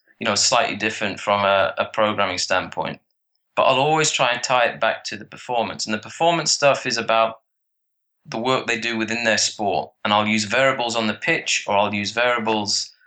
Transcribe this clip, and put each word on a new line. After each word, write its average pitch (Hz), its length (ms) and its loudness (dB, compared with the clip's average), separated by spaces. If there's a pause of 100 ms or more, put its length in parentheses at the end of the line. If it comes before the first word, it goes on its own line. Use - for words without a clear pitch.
(180)
you 117 60 -8
know, 110 100 0
slightly 113 420 2
different 107 440 -4
from 101 240 2
a, 98 340 4
a 101 80 0
programming 101 500 0
standpoint. 87 640 -4 (560)
But 104 80 4
I'll 131 160 4
always 151 300 2
try 123 220 2
and 120 100 -6
tie 123 240 2
it - 140 -6
back - 240 0
to 117 120 -10
the 110 80 -14
performance. 113 640 -6
And 107 80 -2
the 104 40 -2
performance 165 540 0
stuff 139 320 2
is 120 140 -2
about 113 420 2 (840)
the 117 120 -6
work 127 280 0
they 117 120 0
do 113 200 -4
within 113 260 -4
their 107 140 2
sport. 98 520 -2 (140)
And 104 80 0
I'll 107 160 4
use 107 160 0
variables 123 500 0
on 113 120 0
the 104 80 -2
pitch, - 520 -2
or 104 100 2
I'll 104 180 2
use 104 180 -4
variables, 113 800 0 (140)